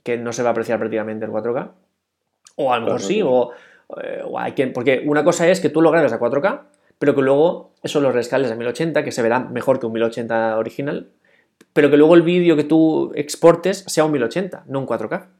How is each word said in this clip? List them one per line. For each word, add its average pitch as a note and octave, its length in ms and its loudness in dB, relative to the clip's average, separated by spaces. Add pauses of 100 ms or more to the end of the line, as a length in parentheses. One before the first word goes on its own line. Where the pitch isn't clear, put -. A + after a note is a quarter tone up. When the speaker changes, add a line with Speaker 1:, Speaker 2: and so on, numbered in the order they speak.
Speaker 1:
que A#2+ 120 -4
no A#2+ 160 -8
se A#2+ 120 -4
va A#2+ 60 2
a - 20 0
apreciar A2+ 260 -2
prácticamente A2 460 -6
en G#2+ 80 -8
cuatro A2 200 -4
K, C#3 200 -8 (840)
o C3+ 180 -2
a A#2+ 60 0
lo A2+ 80 -6
mejor G2 140 -2
Speaker 2:
Claro, G2 80 -6
Speaker 1:
sí, F#3 80 -2
Speaker 2:
claro. F3 160 0
Speaker 1:
o, - 680 -4
eh, - 240 -10
o A#2+ 140 -10
hay A#2+ 140 -6
quien, C3 200 -2
porque C3 320 0
una D3+ 200 0
cosa E3+ 240 4
es F#3 100 4
que D3 120 -2
tú D#3+ 120 2
lo D#3+ 80 6
grabes D3 220 4
a A2+ 80 -4
cuatro B2 200 0
K, A3 280 -4 (320)
pero C#3 160 2
que C#3 60 2
luego C#3+ 500 2 (100)
eso - 180 -2
lo C3+ 120 2
rescales B2 400 -2
a - 20 -8
mil A#2 140 -6
ochenta, D3+ 340 -2
que B2+ 80 -8
se A#2+ 120 -4
verá A#2 180 2
mejor B2 400 -2
que A#2+ 60 -6
un A2+ 60 -6
mil A2+ 120 -2
ochenta A2+ 520 -2
original, C#3 520 -6 (640)
pero C#3+ 180 4
que D3 60 6
luego D#3 180 8
el E3+ 80 8
vídeo F3 320 2
que D3 100 0
tú D#3 500 2
exportes E3 720 2
sea - 180 2
un D#3 80 0
mil C#3 100 0
ochenta, F3 440 -6
no C3+ 120 -6
un C3+ 80 -6
cuatro A2 220 -4
K. F3 200 -10 (100)